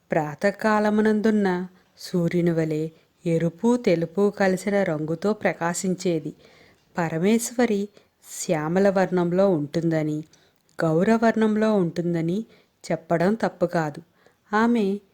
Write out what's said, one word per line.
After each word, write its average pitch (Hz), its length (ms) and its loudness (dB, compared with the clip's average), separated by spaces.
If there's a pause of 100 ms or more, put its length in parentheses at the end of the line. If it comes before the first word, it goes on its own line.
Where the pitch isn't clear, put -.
(120)
ప్రాతకాలమునందున్న 208 1600 0 (300)
సూర్యుని 170 540 0
వలె 160 380 -2 (360)
ఎరుపు, 170 520 0
తెలుపు 196 640 0
కలిసిన 196 440 0
రంగుతో 165 500 -2
ప్రకాశించేది. 170 1000 -4 (640)
పరమేశ్వరి 208 920 0 (420)
శ్యామల 175 580 0
వర్ణంలో 180 600 2
ఉంటుందని, 156 760 -2 (600)
గౌరవర్ణంలో 220 920 2
ఉంటుందని 170 680 -2 (460)
చెప్పడం 170 420 0
తప్పు 190 320 -2
కాదు. 165 360 -4 (540)
ఆమె 214 420 2 (160)